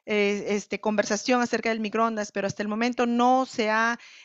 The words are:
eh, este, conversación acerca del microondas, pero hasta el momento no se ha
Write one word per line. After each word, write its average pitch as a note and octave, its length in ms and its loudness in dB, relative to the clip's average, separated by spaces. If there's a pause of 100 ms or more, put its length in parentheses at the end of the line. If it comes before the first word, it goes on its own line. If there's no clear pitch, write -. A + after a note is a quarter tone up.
eh, G3+ 420 0
este, G3+ 320 -4
conversación G#3+ 600 0
acerca A#3 280 -2
del A3+ 120 -2
microondas, A3 520 -2
pero G3 160 -2
hasta G3 140 -6
el G#3 60 -4
momento A#3+ 380 0
no B3 400 4
se G#3+ 240 -2
ha A3+ 280 0 (260)